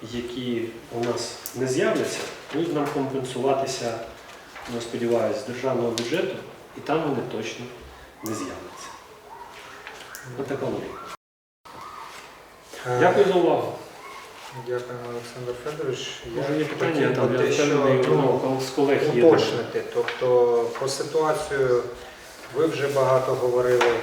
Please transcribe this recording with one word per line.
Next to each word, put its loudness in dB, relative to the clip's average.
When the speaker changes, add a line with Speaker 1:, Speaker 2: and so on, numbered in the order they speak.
Speaker 1:
які -4
у -2
нас -2
не 0
з'являться, 0
будуть 0
нам 0
компенсуватися, -2
я -4
сподіваюся, 0
з -8
державного 0
бюджету, -2
і -12
там 0
вони 0
точно -6
не -4
з'являться. -10
Отака -4
логіка. -6
Speaker 2:
Е, 0
Speaker 1:
Дякую 8
за 4
увагу. 4
Speaker 2:
Дякуємо, -6
Олександр -8
Федорович. -6
Speaker 1:
Може, -2
Speaker 2:
Я 0
Speaker 1:
є 0
питання, -2
Speaker 2:
хотів 2
Speaker 1:
там, 2
Speaker 2:
би 2
Speaker 1:
я 2
Speaker 2:
те, 4
Speaker 1:
впевнений, 4
Speaker 2:
що, 4
Speaker 1:
у 6
Speaker 2:
ну, 4
Speaker 1:
кого 0
з -4
колег 4
є. 8
Speaker 2:
уточнити. 6
Тобто 4
про -2
ситуацію 2
ви 4
вже 0
багато 4
говорили 4